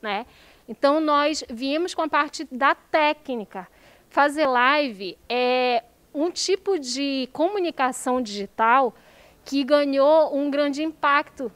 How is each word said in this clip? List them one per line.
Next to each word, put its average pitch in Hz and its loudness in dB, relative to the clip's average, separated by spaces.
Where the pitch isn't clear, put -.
né? 214 -6
Então, 285 0
nós 294 0
viemos 277 -4
com 339 -4
a 311 -2
parte 294 -2
da 269 0
técnica. 269 -2
Fazer 294 2
live 247 0
é 247 0
um 311 -2
tipo 381 -2
de 269 -4
comunicação 294 -2
digital 226 0
que 277 -2
ganhou 294 4
um 285 -2
grande 285 -2
impacto 294 -2